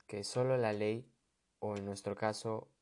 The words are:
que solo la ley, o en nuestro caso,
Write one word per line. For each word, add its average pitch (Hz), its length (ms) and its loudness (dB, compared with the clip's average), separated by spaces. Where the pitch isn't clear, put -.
que 101 160 -6
solo 127 340 2
la 113 160 4
ley, 107 320 0
o 104 160 -2
en 101 100 -4
nuestro 98 300 -4
caso, 110 540 -2